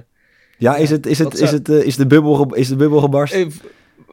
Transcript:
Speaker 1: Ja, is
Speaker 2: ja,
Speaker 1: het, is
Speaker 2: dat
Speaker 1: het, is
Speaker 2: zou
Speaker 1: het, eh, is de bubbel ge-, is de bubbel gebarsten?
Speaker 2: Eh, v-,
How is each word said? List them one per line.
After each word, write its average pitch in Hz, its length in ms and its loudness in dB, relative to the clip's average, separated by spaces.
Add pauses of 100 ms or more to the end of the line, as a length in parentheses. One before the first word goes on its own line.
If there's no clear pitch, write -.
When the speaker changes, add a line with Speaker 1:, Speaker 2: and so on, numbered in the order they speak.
(580)
Speaker 1:
Ja, 127 180 2
is 147 140 0
Speaker 2:
ja, 156 60 0
Speaker 1:
het, 147 100 -4
is 135 120 -2
Speaker 2:
dat 151 140 0
Speaker 1:
het, - 100 -6
is - 80 2
Speaker 2:
zou 151 80 -2
Speaker 1:
het, 139 120 -6
eh, 151 160 2
is 135 100 -4
de 135 120 0
bubbel 151 280 4
ge-, 139 220 -2
is 127 100 0
de 135 80 -4
bubbel 147 240 2
gebarsten? 143 400 -2
Speaker 2:
Eh, 175 100 -2
v-, 151 140 -20 (500)